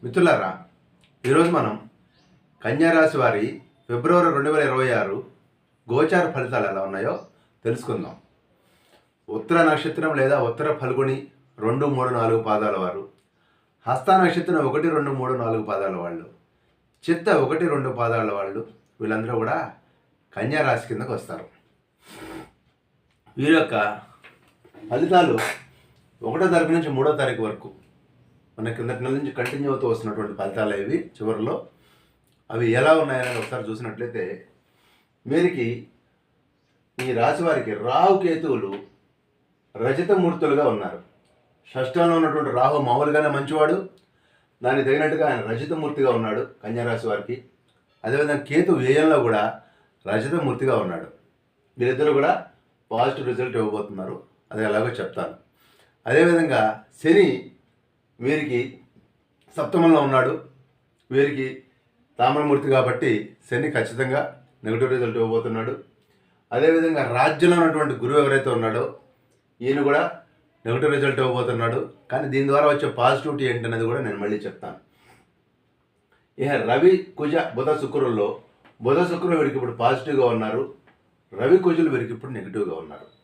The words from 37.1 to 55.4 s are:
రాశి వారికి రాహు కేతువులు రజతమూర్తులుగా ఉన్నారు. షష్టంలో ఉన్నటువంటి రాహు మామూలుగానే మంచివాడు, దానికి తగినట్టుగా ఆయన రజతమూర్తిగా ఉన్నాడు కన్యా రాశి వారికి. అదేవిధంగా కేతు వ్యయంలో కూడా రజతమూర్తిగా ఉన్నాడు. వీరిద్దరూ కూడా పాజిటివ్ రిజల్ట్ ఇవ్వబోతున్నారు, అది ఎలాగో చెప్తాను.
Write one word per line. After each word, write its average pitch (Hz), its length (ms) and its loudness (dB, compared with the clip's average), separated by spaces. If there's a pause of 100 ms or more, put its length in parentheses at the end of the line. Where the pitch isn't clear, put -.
రాశి 117 280 2
వారికి 127 260 0 (140)
రాహు 190 260 4 (120)
కేతువులు 147 460 0 (1040)
రజతమూర్తులుగా 151 1000 2
ఉన్నారు. 90 260 -8 (720)
షష్టంలో 170 480 2
ఉన్నటువంటి 147 400 0
రాహు 139 300 2
మామూలుగానే 147 480 2
మంచివాడు, 156 420 0 (840)
దానికి 135 240 0
తగినట్టుగా 156 420 2
ఆయన 120 100 -4 (120)
రజతమూర్తిగా 139 680 -2
ఉన్నాడు 107 260 -4 (200)
కన్యా 117 260 -4
రాశి 113 200 -4
వారికి. 104 260 -6 (640)
అదేవిధంగా 143 480 -2
కేతు 165 320 2
వ్యయంలో 151 420 4
కూడా 107 160 2 (680)
రజతమూర్తిగా 131 720 -2
ఉన్నాడు. 87 260 -8 (720)
వీరిద్దరూ 131 400 0
కూడా 139 120 2 (640)
పాజిటివ్ - 380 -2
రిజల్ట్ 120 300 -4
ఇవ్వబోతున్నారు, 104 560 -6 (360)
అది 107 160 -4
ఎలాగో 107 320 0
చెప్తాను. - 340 -8 (720)